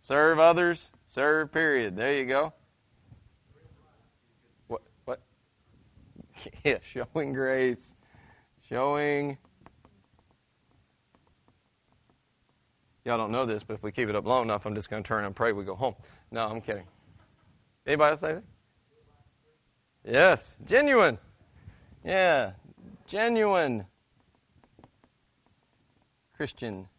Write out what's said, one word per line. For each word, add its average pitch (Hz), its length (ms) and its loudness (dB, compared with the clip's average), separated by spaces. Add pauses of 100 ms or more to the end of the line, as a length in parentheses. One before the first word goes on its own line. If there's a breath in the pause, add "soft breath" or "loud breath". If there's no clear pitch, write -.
Serve 151 380 4
others. 170 500 4 (180)
Serve, 151 440 0
period. 131 440 0
There 123 180 -2
you 135 120 -2
go. 139 280 0 (2250)
What? 117 140 -10 (240)
What? 127 160 -10 (1120)
<laughs> - 280 -20
Yeah, 131 200 0
showing 139 500 -6
grace. 131 640 -2 (720 soft breath)
Showing. 143 680 -2 (3750)
Y'all 120 120 0
don't 110 140 -2
know 127 140 0
this, 107 180 -4
but 110 120 -10
if - 80 -14
we 104 100 -8
keep 117 160 -2
it 104 60 -2
up 95 100 -2
long 123 180 2
enough, 107 220 -2
I'm 107 100 -6
just 104 140 -10
gonna 107 120 -8
turn 104 220 -4
and 98 100 -8
pray 113 200 0
we 101 100 -6
go 95 120 -8
home. 120 200 -4 (340 soft breath)
No, 113 120 -6
I'm 110 180 -6
kidding. 101 240 -8 (1040)
Anybody 147 260 2
else 151 80 -4
say 156 140 -4
that? 175 100 -10 (1600)
Yes, 143 520 4 (100)
genuine. 233 520 4 (880 soft breath)
Yeah, 165 480 2 (560)
genuine 196 800 0 (2500)
Christian. 107 520 -8 (100)